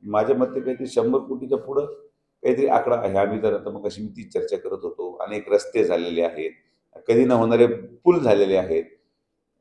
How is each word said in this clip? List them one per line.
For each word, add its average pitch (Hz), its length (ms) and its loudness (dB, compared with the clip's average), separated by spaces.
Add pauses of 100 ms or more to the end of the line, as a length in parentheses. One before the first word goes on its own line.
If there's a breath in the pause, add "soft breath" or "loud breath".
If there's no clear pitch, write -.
माझ्या 107 340 0
मते 127 240 -2
काहीतरी 127 260 -6
शंभर 123 320 0
कोटीच्या 131 400 -4
पुढं 139 260 -4 (580)
काहीतरी 127 240 2
आकडा 120 300 2
आहे. 98 220 -2
आम्ही 104 240 0
तर 104 120 2
आता 104 160 -6
मग 101 140 -10
अशी 104 180 -8
मी 107 60 -8
ती 110 140 -16
चर्चा - 340 -6
करत 95 260 -8
होतो. 90 340 -10
अनेक 104 360 -8
रस्ते 104 320 2
झालेले 85 380 0
आहेत, 80 280 -4 (580)
कधी 117 160 6
न 127 60 2
होणारे 117 360 4 (380)
पूल 175 140 6
झालेले 101 380 4
आहेत. 82 280 0 (760)